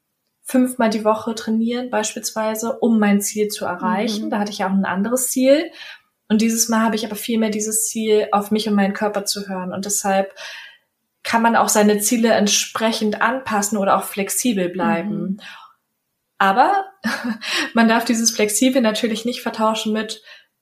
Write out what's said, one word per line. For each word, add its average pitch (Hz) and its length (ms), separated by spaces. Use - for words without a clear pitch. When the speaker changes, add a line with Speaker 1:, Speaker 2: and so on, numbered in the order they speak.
Speaker 1:
fünfmal 254 460
die 214 160
Woche 220 300
trainieren 233 560
beispielsweise, 220 880
um 233 200
mein 202 220
Ziel 208 280
zu 208 180
erreichen. 190 600
Speaker 2:
Mhm. - 40
Speaker 1:
Da 214 80
hatte 208 120
ich - 80
ja 190 100
auch 190 40
ein 196 140
anderes 226 420
Ziel. 277 420
Und 214 120
dieses 226 300
Mal 220 100
habe 220 160
ich 214 80
aber 214 120
viel 226 220
mehr 220 120
dieses 214 380
Ziel, 214 440
auf 202 180
mich 214 180
und 208 60
meinen 196 200
Körper 202 320
zu 202 220
hören. 185 260
Und 196 100
deshalb 196 500
kann 226 200
man 226 140
auch 208 120
seine 208 300
Ziele 226 340
entsprechend 214 880
anpassen 220 560
oder 196 220
auch 196 60
flexibel 196 680
bleiben. 175 500
Speaker 2:
Mhm. 185 200
Speaker 1:
Aber 381 460
<laughs> - 720
man 226 140
darf 233 160
dieses 226 260
Flexibel 254 500
natürlich 214 440
nicht 240 180
vertauschen 220 500
mit, 214 300